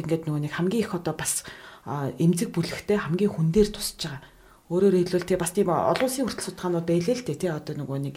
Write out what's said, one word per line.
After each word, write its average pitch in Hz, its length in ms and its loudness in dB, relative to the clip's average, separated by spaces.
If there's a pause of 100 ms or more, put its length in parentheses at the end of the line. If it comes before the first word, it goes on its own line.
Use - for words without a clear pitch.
ингээд 160 240 -2
нөгөө 151 160 0
нэг 147 100 -4
хамгийн 190 320 0
их - 80 -6
одоо 165 240 -4
бас, - 240 -4 (480)
а, 139 300 -4
эмзэг 175 340 2
бүлэгтэй 196 460 0
хамгийн 185 340 0
хүн 160 160 0
дээр 208 240 4
тусч - 320 -8
байгаа. 139 160 -12 (480)
өөрөөр 185 260 6 (120)
хэлбэл 175 260 0
те - 60 4
бас 165 160 -2
тийм 180 160 2
олон 147 320 2
улсын 262 260 0
хүртэл - 220 -8
судалгаанууд 170 400 -2
байлээ 175 240 2
л 254 100 -6
те 151 140 -2
те 185 80 0
одоо 151 320 -6
нөгөө 139 180 -6 (140)
нэг - 60 -10